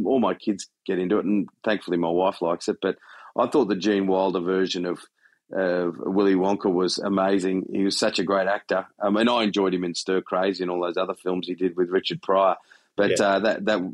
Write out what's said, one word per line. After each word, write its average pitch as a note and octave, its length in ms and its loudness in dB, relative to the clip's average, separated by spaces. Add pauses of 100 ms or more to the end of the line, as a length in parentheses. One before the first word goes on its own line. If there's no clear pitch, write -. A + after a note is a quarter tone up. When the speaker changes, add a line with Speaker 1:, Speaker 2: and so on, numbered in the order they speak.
Speaker 1:
all B2 160 2
my F#2 140 0
kids - 340 -4 (160)
get F#2 140 -2
into F#2 180 0
it, F2 80 -2
and G2 240 0 (160)
thankfully F#2 320 -2
my E2+ 120 0
wife F#2 320 0
likes E2+ 280 -2
it. F#2+ 120 -4
But F#2+ 140 0 (420)
I A#2+ 100 2
thought B2+ 200 2
the G2+ 80 0
Gene G2 320 2
Wilder F#2+ 320 2
version F2+ 460 0
of, F2 160 -4 (500)
of F2+ 460 -2
Willy F#2+ 380 2
Wonka G2 360 0
was F2+ 260 0
amazing. F#2+ 720 0
He G2 140 -2
was G2 160 0
such A2 200 0
a G2 40 0
great F#2+ 240 0
actor. G2 400 -2 (140)
Um, G#2 160 2
and A2+ 120 4
I A#2+ 140 2
enjoyed F#2+ 300 2
him F2+ 100 -2
in F2 120 -4
Stir F#2+ 260 -2
Crazy F#2 420 -2
and F2+ 80 -2
all F2 100 -2
those F2 140 -4
other F#2+ 180 -2
films F2+ 340 -4
he F2+ 80 -6
did F2 200 -2
with F2 140 0
Richard F2 320 -2
Pryor. F#2+ 340 2 (400)
But, G2 240 2
Speaker 2:
Yeah. G#2+ 60 2
Speaker 1:
uh, G2 140 4
that, G2+ 260 0
that, G#2 160 2 (120)